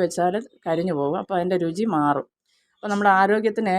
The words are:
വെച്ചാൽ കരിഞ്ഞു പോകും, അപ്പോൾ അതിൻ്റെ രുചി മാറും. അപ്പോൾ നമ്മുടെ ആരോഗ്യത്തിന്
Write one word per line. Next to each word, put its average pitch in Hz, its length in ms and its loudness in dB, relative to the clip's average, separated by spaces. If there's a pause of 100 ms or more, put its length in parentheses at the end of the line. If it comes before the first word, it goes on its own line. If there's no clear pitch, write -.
വെച്ചാൽ 180 300 -2 (320)
കരിഞ്ഞു 170 340 -2
പോകും, 147 220 -2
അപ്പോൾ 196 160 -4
അതിൻ്റെ 180 260 -2
രുചി 175 220 -4 (100)
മാറും. 143 300 0 (480)
അപ്പോൾ 208 160 -8
നമ്മുടെ 202 180 2 (100)
ആരോഗ്യത്തിന് 214 600 0